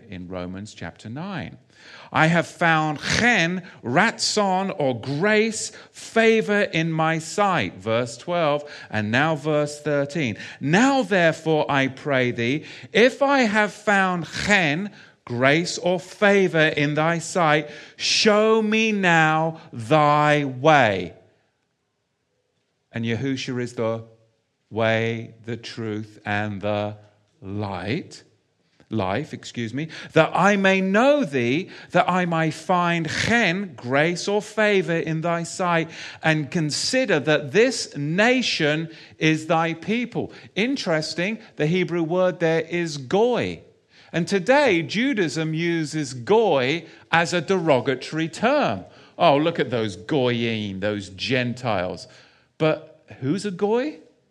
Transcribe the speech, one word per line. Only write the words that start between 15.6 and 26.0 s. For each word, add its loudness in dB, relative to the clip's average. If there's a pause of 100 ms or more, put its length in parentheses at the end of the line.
or 0
favor 2
in 0
thy 0
sight, 2 (280)
show 2
me 0
now 2 (140)
thy 4
way." 2 (1800)
And -6
Yahushua -4
is -8
the -4 (680)
way, -2 (120)
the -8
truth, -10